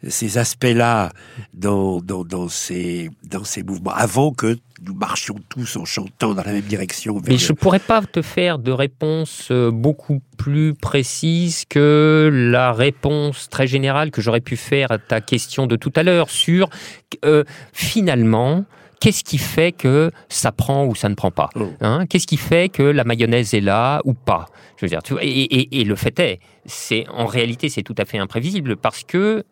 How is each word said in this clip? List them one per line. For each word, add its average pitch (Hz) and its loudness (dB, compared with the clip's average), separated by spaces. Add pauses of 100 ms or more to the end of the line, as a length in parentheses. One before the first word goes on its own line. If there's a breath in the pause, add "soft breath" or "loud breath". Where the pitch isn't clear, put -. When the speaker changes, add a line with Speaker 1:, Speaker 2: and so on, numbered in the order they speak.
Speaker 1:
ces 110 -2
aspects-là 117 2 (400 loud breath)
dans, 95 0
dans, 90 -6
dans 90 -6
ces, 87 -6 (120)
dans 95 -10
ces 104 -8
mouvements, 92 -6
avant 120 0
que 117 -2 (240)
nous 92 -12
marchions 101 -6 (140)
tous 123 -8
en 104 -10
chantant 110 -4
dans 95 -4
la 98 -6
même 101 -2
direction 101 -6
vers 92 -10
Speaker 2:
Mais 127 4
Speaker 1:
le 127 4
Speaker 2:
je - 2
pourrais 185 2
pas 220 2
te 175 -4
faire 175 -2
de 123 -2
réponse, 151 -4
euh, 123 4
beaucoup 135 0 (180)
plus 151 0
précise 160 -2
que 151 6
la 123 4
réponse 143 0
très 135 0
générale 135 0
que 117 -4
j'aurais 117 2
pu - -6
faire 139 0
à 113 0
ta 110 -2
question - -2
de 117 2
tout 131 -4
à 160 2
l'heure 175 4
sur, 180 2 (560 loud breath)
euh, 151 6 (300 loud breath)
finalement, 135 2 (360 soft breath)
qu'est-ce - 2
qui - -4
fait 160 2
que 151 2 (200 loud breath)
ça - 0
prend 139 0
ou 117 0
ça 101 -2
ne 104 0
prend 98 -2
pas ? 76 -2
Speaker 1:
Oh. 107 -4 (120)
Speaker 2:
Hein ? 139 0
Qu'est-ce - 0
qui 151 -4
fait 175 2
que 143 0
la 143 4
mayonnaise 117 0
est 107 2
là 117 2
ou 123 0
pas ? 85 -2 (320 loud breath)
Je 101 -4
veux 87 -2
dire, 80 -4
tu - -6
vois, - -4
et, 151 0
et, 131 0
et 113 4
le 104 0
fait - -4
est, 123 0 (260 soft breath)
c'est, - -4
en - -4
réalité, 120 -2
c'est 117 -6
tout - -8
à 104 0
fait 110 -6
imprévisible 123 -4
parce - -4
que 208 0